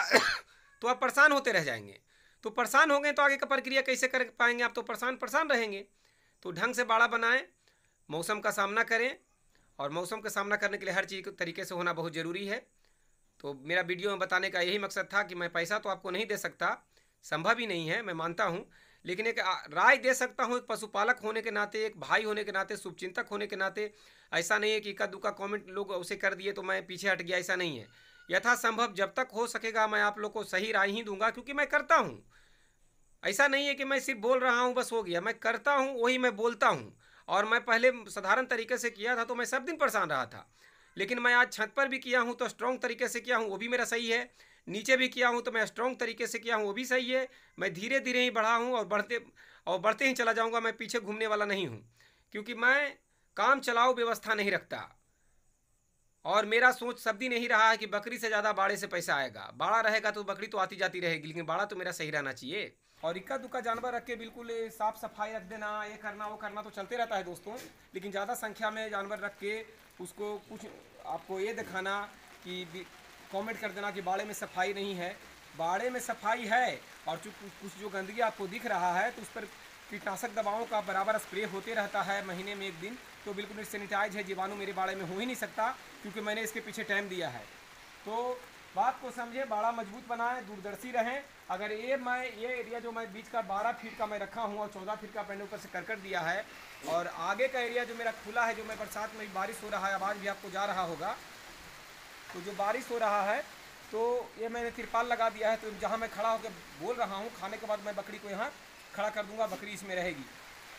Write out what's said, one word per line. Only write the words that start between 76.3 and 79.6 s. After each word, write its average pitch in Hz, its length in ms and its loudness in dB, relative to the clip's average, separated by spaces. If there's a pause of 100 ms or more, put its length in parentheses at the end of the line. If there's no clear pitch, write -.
है 214 320 4 (280)
और 160 100 -2
जो 202 140 -12
कुछ, 202 200 -16 (100)
कुछ 190 180 -12
जो 208 120 -8
गंदगी 196 320 -4
आपको 214 260 0
दिख 226 180 -8
रहा 180 260 2
है 196 180 2
तो 240 100 -10
उस 208 80 -12
पर 214 160 -10 (440)